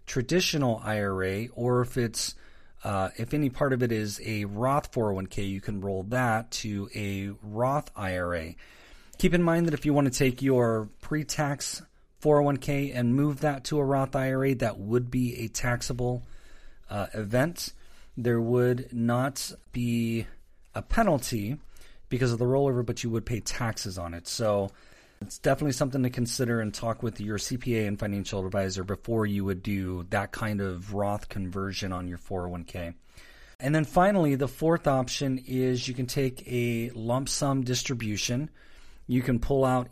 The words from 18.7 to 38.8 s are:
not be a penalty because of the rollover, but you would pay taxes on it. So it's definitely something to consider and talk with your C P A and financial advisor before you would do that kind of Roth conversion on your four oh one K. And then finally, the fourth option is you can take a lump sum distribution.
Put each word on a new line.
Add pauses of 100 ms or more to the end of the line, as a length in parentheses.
not (180)
be (460)
a
penalty (520)
because
of
the
rollover,
but
you
would
pay
taxes
on
it.
So (500)
it's
definitely
something
to
consider
and
talk
with
your
C
P
A
and
financial
advisor
before
you
would
do
that
kind
of
Roth
conversion
on
your
four
oh
one
K. (640)
And
then
finally,
the
fourth
option
is
you
can
take
a
lump
sum
distribution. (580)